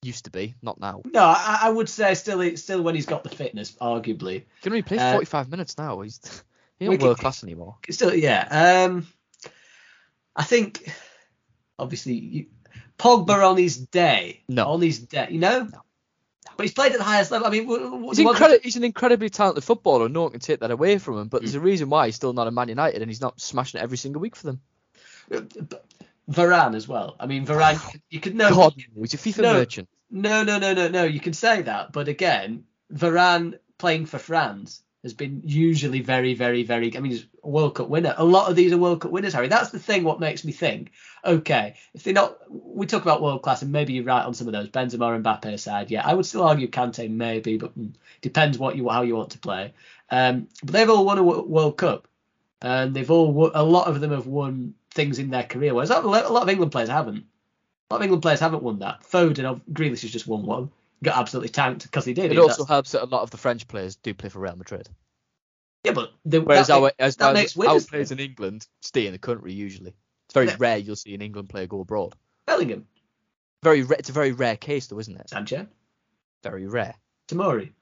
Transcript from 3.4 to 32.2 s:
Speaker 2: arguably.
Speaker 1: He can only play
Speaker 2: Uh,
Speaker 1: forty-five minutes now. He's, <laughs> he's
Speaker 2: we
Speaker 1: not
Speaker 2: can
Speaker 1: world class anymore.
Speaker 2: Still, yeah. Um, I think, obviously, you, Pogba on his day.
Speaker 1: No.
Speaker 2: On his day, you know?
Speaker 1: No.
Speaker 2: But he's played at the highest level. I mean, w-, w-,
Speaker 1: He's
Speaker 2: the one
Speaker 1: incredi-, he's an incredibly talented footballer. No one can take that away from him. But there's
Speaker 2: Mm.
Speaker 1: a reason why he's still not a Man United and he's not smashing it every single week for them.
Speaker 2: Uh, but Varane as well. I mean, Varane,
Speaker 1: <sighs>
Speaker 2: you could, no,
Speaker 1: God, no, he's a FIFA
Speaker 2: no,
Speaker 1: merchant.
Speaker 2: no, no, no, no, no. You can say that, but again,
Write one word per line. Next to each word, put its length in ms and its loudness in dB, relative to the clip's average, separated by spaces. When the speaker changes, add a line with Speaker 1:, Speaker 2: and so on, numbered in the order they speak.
Speaker 2:
arguably. 540 -4
Speaker 1:
He 100 -12
can 100 -6
only 100 -2
play 160 -4
Speaker 2:
Uh, 140 2
Speaker 1:
forty-five 380 -2
minutes 280 -12
now. 220 -8
He's, 220 -14
<laughs> 580 -20
he's 80 -4
Speaker 2:
we 80 4
Speaker 1:
not 40 2
Speaker 2:
can 80 2
Speaker 1:
world 100 4
class 260 -6
anymore. 320 -16
Speaker 2:
Still, 260 0
yeah. 680 4
Um, 200 -2
I 60 -2
think, 460 0
obviously, 360 -8
you, 320 -8
Pogba 520 6
on 80 4
his 180 2
day. 720 0
Speaker 1:
No. 220 0
Speaker 2:
On 120 0
his 180 0
day, 320 -6
you 80 -4
know? 240 2
Speaker 1:
No. 180 -16
Speaker 2:
But 80 -6
he's 100 -4
played 200 2
at 40 -2
the 60 -2
highest 280 2
level. 160 -2
I 20 2
mean, 140 0
w-, 200 -4
w-, 260 -10
Speaker 1:
He's 80 -2
Speaker 2:
the 80 6
one 100 6
Speaker 1:
incredi-, 260 8
he's 160 -8
an 80 -2
incredibly 440 2
talented 360 0
footballer. 420 2
No 160 -2
one 80 -2
can 80 -14
take 220 -4
that 100 -4
away 260 2
from 200 -6
him. 100 -8
But 140 -2
there's 140 -6
Speaker 2:
Mm. 20 -4
Speaker 1:
a 40 -6
reason 280 0
why 160 4
he's 100 -4
still 180 -4
not 140 -2
a 40 -4
Man 180 -4
United 320 -2
and 100 -8
he's 100 -12
not 200 -8
smashing 400 -8
it 20 -6
every 140 -8
single 240 -10
week 160 -10
for 100 -14
them. 140 -10
Speaker 2:
Uh, 80 -6
but 440 -18
Varane 460 4
as 120 -8
well. 300 -8
I 100 -12
mean, 180 -6
Varane, 340 4
Speaker 1:
<sighs> 40 -20
Speaker 2:
you 100 -12
could, 160 -8
no, 140 6
Speaker 1:
God, 240 8
no, 60 -10
he's 120 -6
a 40 -8
FIFA 260 -4
Speaker 2:
no, 100 6
Speaker 1:
merchant. 340 0
Speaker 2:
no, 320 0
no, 160 0
no, 140 0
no, 160 2
no. 160 2
You 160 -2
can 120 -6
say 280 2
that, 320 -6
but 160 -6
again, 560 -2